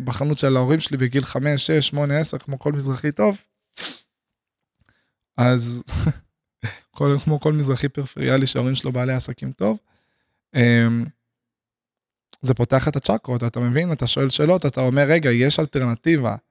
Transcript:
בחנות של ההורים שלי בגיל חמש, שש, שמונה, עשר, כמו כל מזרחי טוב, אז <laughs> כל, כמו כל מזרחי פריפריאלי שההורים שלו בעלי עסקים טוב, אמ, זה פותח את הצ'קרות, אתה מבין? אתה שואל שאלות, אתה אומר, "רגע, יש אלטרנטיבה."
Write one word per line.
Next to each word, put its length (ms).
בחנות 340
של 180
ההורים 240
שלי 160
בגיל 280
חמש, 420
שש, 220
שמונה, 300
עשר, 200
כמו 200
כל 140
מזרחי 400
טוב, 300
אז 420
<laughs> 600
כל, 280
כמו 160
כל 120
מזרחי 360
פריפריאלי 580
שההורים 280
שלו 180
בעלי 200
עסקים 400
טוב, 260
אמ, 500
זה 120
פותח 340
את 80
הצ'קרות, 480
אתה 160
מבין? 320
אתה 140
שואל 240
שאלות, 360
אתה 140
אומר, 220
"רגע, 280
יש 300
אלטרנטיבה." 760